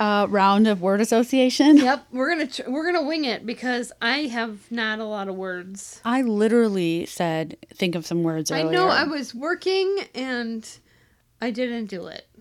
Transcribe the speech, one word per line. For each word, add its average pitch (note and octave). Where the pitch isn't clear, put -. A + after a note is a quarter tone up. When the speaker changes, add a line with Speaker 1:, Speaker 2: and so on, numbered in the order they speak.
Speaker 1:
uh, G#3
round G3
of G3+
word G3
association. B3+
Speaker 2:
Yep, C4+
we're C4
gonna D#4
tr-, -
we're D4+
gonna E4
wing D#4
it A3
because A#3+
I B3
have A3+
not A3
a A3
lot G#3
of F#3+
words. F#3
Speaker 1:
I B3+
literally G#3
said, D#3+
"Think F3+
of E3
some E3+
words" D#3+
Speaker 2:
I E3
Speaker 1:
earlier. E4
Speaker 2:
know, F#4
I C#4+
was C#4+
working F#4
and A#3+
I A#3+
didn't A#3+
do F3+
it. -